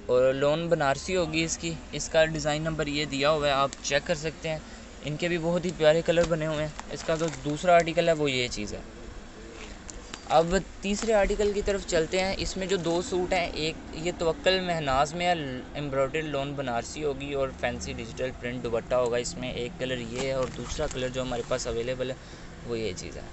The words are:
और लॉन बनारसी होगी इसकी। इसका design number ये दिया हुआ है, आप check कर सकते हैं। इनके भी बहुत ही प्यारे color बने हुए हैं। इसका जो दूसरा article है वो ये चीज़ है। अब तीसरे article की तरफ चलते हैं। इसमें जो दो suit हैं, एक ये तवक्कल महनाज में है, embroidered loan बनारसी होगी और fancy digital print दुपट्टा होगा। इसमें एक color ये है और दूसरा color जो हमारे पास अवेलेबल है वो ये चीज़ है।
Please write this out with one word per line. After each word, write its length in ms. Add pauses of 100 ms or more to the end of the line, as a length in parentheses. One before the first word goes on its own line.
और 300
लॉन 360
बनारसी 440
होगी 300
इसकी। 280 (240)
इसका 300
design 380
number 260
ये 160
दिया 240
हुआ 180
है, 60
आप 180 (120)
check 200
कर 120
सकते 340
हैं। 120 (460)
इनके 220
भी 80
बहुत 280
ही 80
प्यारे 280
color 260
बने 180
हुए 180
हैं। 300
इसका 220
जो 120 (160)
दूसरा 320
article 340
है 60
वो 120
ये 200
चीज़ 280
है। 60 (1500)
अब 280 (220)
तीसरे 320
article 400
की 80
तरफ 240
चलते 340
हैं। 180
इसमें 300
जो 120
दो 220
suit 320
हैं, 200
एक 220 (220)
ये 140
तवक्कल 500
महनाज 520
में 120
है, 100 (420)
embroidered 480
loan 300
बनारसी 460
होगी 320
और 200
fancy 400
digital 460
print 240
दुपट्टा 340
होगा। 220
इसमें 340
एक 260
color 200
ये 280
है 120
और 120
दूसरा 360
color 220
जो 120
हमारे 280
पास 180
अवेलेबल 440
है 60 (500)
वो 80
ये 180
चीज़ 240
है। 160